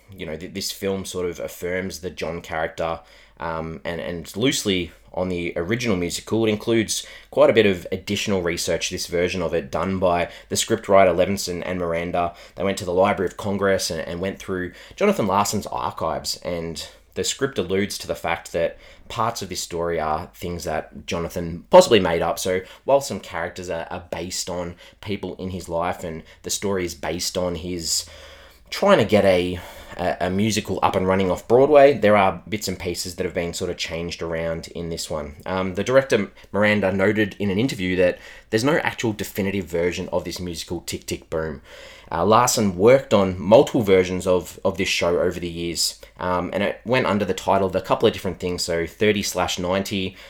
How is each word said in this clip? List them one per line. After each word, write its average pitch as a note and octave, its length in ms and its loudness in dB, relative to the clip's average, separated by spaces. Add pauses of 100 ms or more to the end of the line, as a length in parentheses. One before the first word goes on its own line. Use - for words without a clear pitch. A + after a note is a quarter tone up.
(120)
you F2+ 140 -12
know, D#2 100 -8
th-, E2+ 160 -12
this F#2+ 200 -6
film G2 320 -4
sort F2+ 260 -6
of D#2+ 80 -10
affirms F2+ 600 -6
the F2+ 100 -8
John D#2+ 300 -6
character, E2 580 -4 (400)
um, D#2+ 460 -6
and, E2+ 160 -6
and E2 360 -8
loosely G2 540 -2 (220)
on F#2 160 -4
the F2 260 -4
original G#2+ 420 -2
musical, F2+ 500 -2
it A2 40 2
includes G#2+ 560 0 (240)
quite C#3+ 180 6
a C3 40 6
bit G#2+ 140 8
of F2+ 260 2
additional G2 500 -2
research, E2+ 480 -2
this F2+ 160 -6
version F2 340 0
of D#2+ 140 -2
it, D2+ 160 -2
done F#2 300 -2
by F2 280 2 (200)
the G2+ 80 -4
scriptwriter G2 580 6
Levinson F2 500 0
and F#2 140 -4
Miranda. F2 560 -2 (220)
They F2 80 -4
went G2 140 -2
to G2+ 60 -8
the F2 80 -4
Library F#2+ 360 2
of - 80 -8
Congress G2 520 0
and, E2 120 -4
and F2 200 -8
went F#2+ 200 -6
through F2+ 320 -6 (240)
Jonathan G3 320 2
Larson's G2+ 400 0
archives, D2+ 680 -6
and E2 500 -8 (260)
the F#2+ 80 -4
script C3+ 340 -4
alludes F#2+ 420 -2
to - 100 -12
the D#2+ 80 -4
fact - 360 -6
that E2 260 -2 (300)
parts A#2 340 -4
of F#2+ 60 -10
this F2+ 140 -8
story E2+ 380 -4
are D#2 340 -2
things F2 300 -8
that D#2+ 420 -8
Jonathan E2+ 640 -6
possibly C#3+ 300 10
made E2+ 220 0
up. E2+ 180 -2
So F#2 220 -2 (200)
while C#3 180 4
some A2 200 -8
characters F2 500 -8
are, E2 200 -6
are F2+ 200 -10
based F2+ 400 -8
on F2 240 -6 (260)
people F#2+ 360 -8
in F#2 140 -8
his F#2 180 -10
life E2+ 340 -2
and D#2+ 220 -8 (180)
the F2 80 -10
story G2 340 -2
is E2 120 -6
based F2 420 -6
on F2+ 160 -2
his E2+ 520 -4 (640)
trying G3 280 4
to A#2 60 4
get G2+ 200 4
a, F2+ 340 4 (380)
a, F2+ 240 -2
a F#2 100 0
musical G2+ 500 0
up - 140 2
and F#2 100 2
running F#2+ 240 2
off F2 200 -2
Broadway, C#3 500 8
there G#2 180 6
are F#2+ 320 4
bits - 200 -4
and F#2 100 -4
pieces F2 380 -6
that F#2 80 -4
have F2 100 -4
been F2 180 -2
sort F#2 160 -4
of E2 80 -6
changed E2+ 460 -6
around E2 460 -4
in E2+ 220 -8
this E2 200 -8
one. D2 240 -6 (100)
Um, F#2+ 300 -4
the G2 80 -4
director, A#2+ 480 2 (220)
Miranda, G2+ 400 2
noted G2+ 480 2
in G2+ 100 0
an F#2 80 0
interview F#2 380 0
that F2+ 240 4 (300)
there's A2 120 2
no D3 140 2
actual - 360 -2
definitive G2 520 -4
version E2+ 480 -2
of F2+ 100 0
this E2+ 160 -8
musical, F2 440 -8
Tick, - 220 -8
Tick, - 260 -10
Boom. D#2+ 320 -6 (500)
Uh, E2+ 120 0
Larson A2 520 4
worked A#2+ 360 6
on F#2+ 280 2
multiple A#2 420 6
versions F#2 420 4
of, F#2 400 0
of F#2+ 120 -10
this F#2 120 -2
show F2 300 0
over E2+ 220 0
the F2 100 -6
years, E2+ 500 -4 (200)
um, F2+ 320 -2
and G2 100 0
it - 220 -2
went B2 220 2
under G2+ 180 2
the F#2 100 -2
title F#2+ 320 2
of F2+ 80 -4
a F#2 60 0
couple - 260 2
of G#2 80 6
different F2+ 240 -6
things, F2+ 240 -4
so E2+ 240 -2
thirty G#2 360 0
slash F2+ 360 -2
ninety, F#2+ 580 -2 (140)